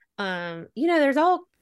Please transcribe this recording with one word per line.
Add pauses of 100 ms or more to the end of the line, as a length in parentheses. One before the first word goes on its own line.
(180)
Um,
you
know,
there's
all, (140)